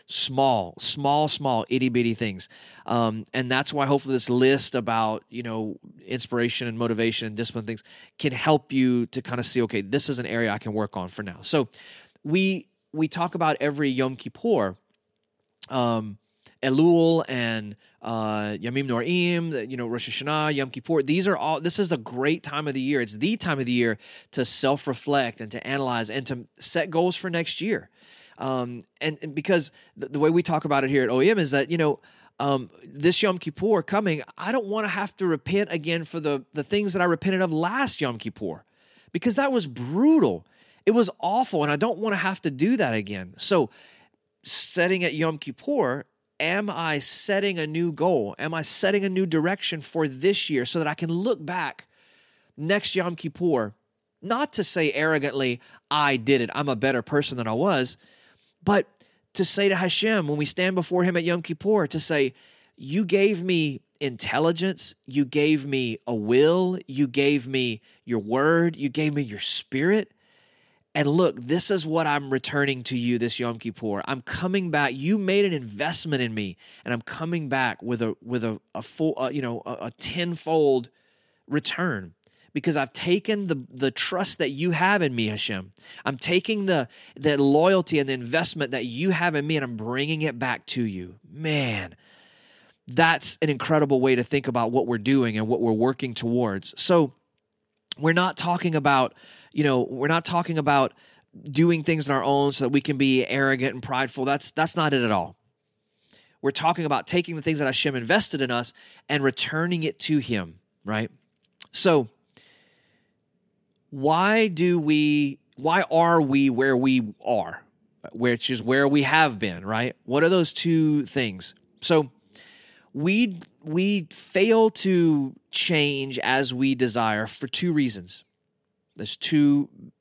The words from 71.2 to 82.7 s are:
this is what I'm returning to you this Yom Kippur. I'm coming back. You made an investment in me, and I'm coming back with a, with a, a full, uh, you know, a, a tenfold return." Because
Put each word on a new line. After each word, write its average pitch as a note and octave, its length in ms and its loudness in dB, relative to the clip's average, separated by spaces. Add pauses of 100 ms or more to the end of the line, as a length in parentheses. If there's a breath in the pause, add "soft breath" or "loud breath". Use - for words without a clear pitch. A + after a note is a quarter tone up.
this C#3+ 300 0
is F3+ 160 0
what D#3+ 220 0
I'm C#3+ 240 -2
returning C#3 540 0
to C3 120 -4
you A#2+ 220 0
this A#2 200 -2
Yom A#2 200 -4
Kippur. G#2+ 460 -6
I'm C3 180 -6
coming F#3 480 -4
back. C#3+ 240 2
You E3+ 240 0
made G3 260 2
an F3+ 80 -2
investment C#3 720 -2
in A2+ 100 -4
me, G2+ 240 -6 (260 loud breath)
and A#2+ 80 -6
I'm A#2 120 -4
coming D#3+ 440 -6
back B2+ 360 0
with A#2 180 -2
a, A2 220 -2
with A#2 200 -4
a, A2 160 -4 (140)
a G#2+ 80 -8
full, D#3+ 340 -2
uh, B2+ 160 -2
you C#3 120 -4
know, A#2 220 -6
a, A#2+ 80 -8 (120)
a A#2+ 60 -8
tenfold D#3+ 1000 0 (580)
return." C#3 680 -4 (360 soft breath)
Because D3+ 240 -2